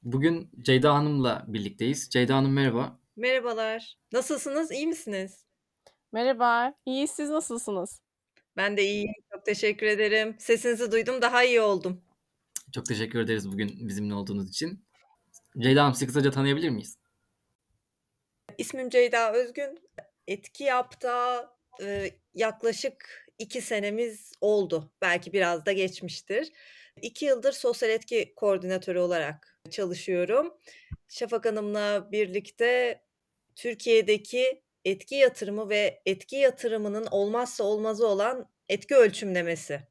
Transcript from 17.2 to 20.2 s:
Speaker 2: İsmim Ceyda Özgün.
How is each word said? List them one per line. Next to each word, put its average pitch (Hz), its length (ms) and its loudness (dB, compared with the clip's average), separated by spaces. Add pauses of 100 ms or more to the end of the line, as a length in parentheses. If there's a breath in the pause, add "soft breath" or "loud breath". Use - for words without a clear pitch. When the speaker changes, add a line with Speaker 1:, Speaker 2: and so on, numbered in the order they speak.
Speaker 2:
İsmim 254 320 -6
Ceyda 233 440 4
Özgün. 262 460 -4 (480)